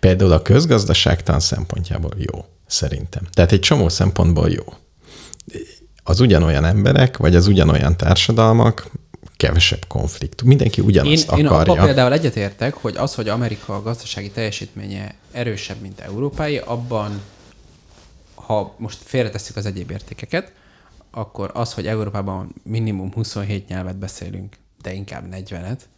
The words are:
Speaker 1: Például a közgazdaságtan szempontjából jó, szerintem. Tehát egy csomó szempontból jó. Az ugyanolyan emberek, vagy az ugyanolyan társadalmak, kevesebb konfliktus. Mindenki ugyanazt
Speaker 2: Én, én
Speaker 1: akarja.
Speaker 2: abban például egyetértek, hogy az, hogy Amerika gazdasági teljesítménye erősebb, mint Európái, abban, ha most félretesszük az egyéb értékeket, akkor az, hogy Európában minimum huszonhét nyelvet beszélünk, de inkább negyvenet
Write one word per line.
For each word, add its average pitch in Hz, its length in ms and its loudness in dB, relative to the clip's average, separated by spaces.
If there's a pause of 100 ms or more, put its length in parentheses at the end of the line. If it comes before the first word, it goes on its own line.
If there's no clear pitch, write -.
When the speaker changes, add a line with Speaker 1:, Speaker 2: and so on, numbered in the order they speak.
Speaker 1:
Például 92 320 6
a 76 100 4
közgazdaságtan 107 960 2
szempontjából - 760 -4
jó, - 280 -6 (220)
szerintem. - 560 -6 (100)
Tehát 87 200 6
egy 95 80 4
csomó 90 280 4
szempontból 85 640 2
jó. - 140 -4 (1400)
Az 90 180 0
ugyanolyan 80 440 4
emberek, 123 520 4
vagy 85 180 4
az 87 120 6
ugyanolyan 78 500 4
társadalmak, 113 960 2 (460)
kevesebb 82 500 2
konfliktus. - 640 -4
Mindenki 127 320 4
ugyanazt 147 520 4
Speaker 2:
Én, - 60 4
én 151 80 4
Speaker 1:
akarja. 175 260 4
Speaker 2:
abban - 120 4
például 135 280 4
egyetértek, 120 640 -2
hogy - 220 -8
az, - 180 -4
hogy 107 140 -6
Amerika 107 540 -4
gazdasági 110 480 -8
teljesítménye 101 840 -8 (180)
erősebb, 110 480 -8
mint 98 200 -16
Európái, 143 580 -6
abban, 113 640 -6 (1120)
ha - 440 -6
most 110 260 -12
félretesszük 107 520 -6
az 104 100 -8
egyéb 95 240 -10
értékeket, - 640 -10 (580)
akkor 101 440 -10
az, 117 180 -6
hogy 92 140 -8
Európában 98 680 -6 (100)
minimum 104 480 -4
huszonhét 101 560 -6
nyelvet 92 280 -8
beszélünk, 95 600 -12 (260)
de 92 100 -12
inkább 95 360 -14
negyvenet 95 680 -12